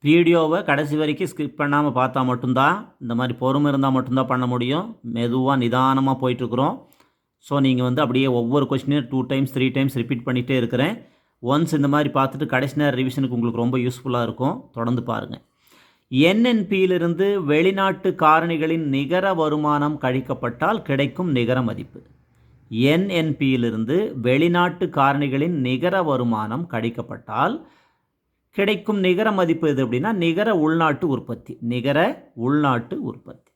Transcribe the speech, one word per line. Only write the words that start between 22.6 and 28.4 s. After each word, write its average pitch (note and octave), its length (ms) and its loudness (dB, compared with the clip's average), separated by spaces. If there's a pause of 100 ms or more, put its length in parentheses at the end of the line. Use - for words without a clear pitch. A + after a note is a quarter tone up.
என் D3 400 2
என் D#3+ 280 0
பியிலிருந்து B2+ 840 0
வெளிநாட்டு F3 680 2
காரணிகளின் C#3+ 680 0 (120)
நிகர F3 360 0
வருமானம் B2 680 -2
கழிக்கப்பட்டால் A#2+ 960 -4 (840)